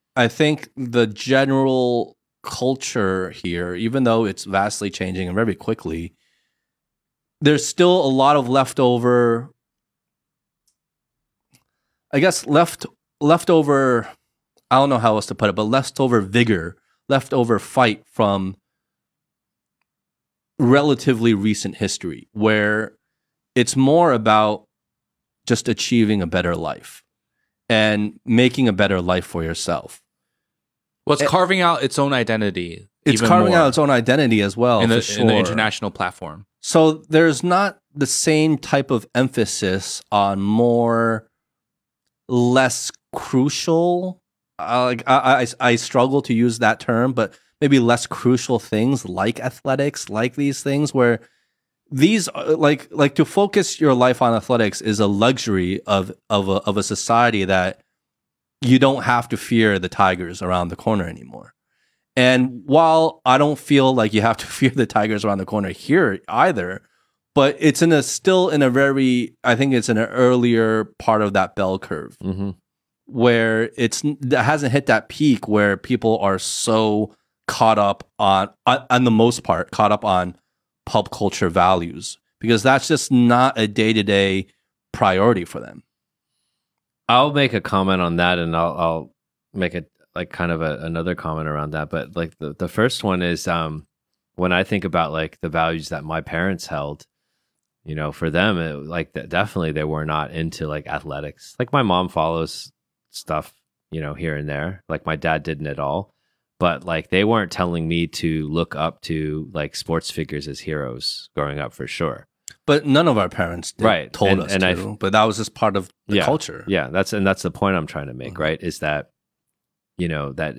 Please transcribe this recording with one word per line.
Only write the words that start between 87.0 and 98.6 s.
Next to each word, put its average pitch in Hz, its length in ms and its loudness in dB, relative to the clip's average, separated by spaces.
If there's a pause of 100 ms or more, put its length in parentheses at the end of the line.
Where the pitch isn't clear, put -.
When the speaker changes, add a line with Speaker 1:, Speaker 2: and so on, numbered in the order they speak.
Speaker 3:
I'll 131 240 4
make 139 220 0
a 104 60 -2
comment 95 420 0
on 85 140 -2
that, 87 220 2
and 82 180 -4
I'll, 85 200 -2
I'll 82 380 -4 (400)
make 92 220 -4
it, 82 140 -12 (240)
like, 87 160 -8
kind 87 200 -4
of 80 100 -2
a, 78 180 -4
another 82 360 -6
comment 78 320 -6
around 76 240 -6
that. 76 180 -6
But, 80 280 -8
like, 85 220 -8
the, 76 160 -10
the 87 140 -6
first 117 360 -2
one 92 180 -2
is, 87 240 -4
um, 80 400 -6 (480)
when 90 160 -2
I 92 140 2
think 98 200 -4
about, 82 280 -2
like, 80 280 -6
the 85 80 -8
values 80 420 -4
that 76 140 -10
my 80 160 -6
parents 85 460 -6
held, 73 400 -10 (800)
you 78 100 -12
know, 76 160 -6
for 82 200 -6
them, 90 280 0
it, 80 160 -6 (100)